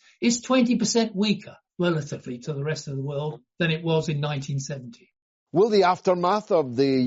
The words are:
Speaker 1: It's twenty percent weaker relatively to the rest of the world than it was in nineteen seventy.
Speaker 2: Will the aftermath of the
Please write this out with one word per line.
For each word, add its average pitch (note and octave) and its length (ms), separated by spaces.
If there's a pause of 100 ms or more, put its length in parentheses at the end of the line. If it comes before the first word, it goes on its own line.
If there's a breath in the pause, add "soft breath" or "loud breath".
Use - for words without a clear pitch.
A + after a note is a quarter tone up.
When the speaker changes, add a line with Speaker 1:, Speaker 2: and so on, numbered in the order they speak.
(200 soft breath)
Speaker 1:
It's A#3 220
twenty B3+ 360
percent A3 380
weaker G#3 400 (220)
relatively D3 640
to D3+ 140
the C#3 180
rest - 160
of C#3 80
the C3+ 160
world D3 300 (180)
than E3 100
it D#3+ 140
was D#3+ 260
in C#3+ 100
nineteen C#3+ 400
seventy. B2 460 (460)
Speaker 2:
Will G3+ 180
the G3+ 140
aftermath F3+ 680
of C#3 240
the C#3 160 (160)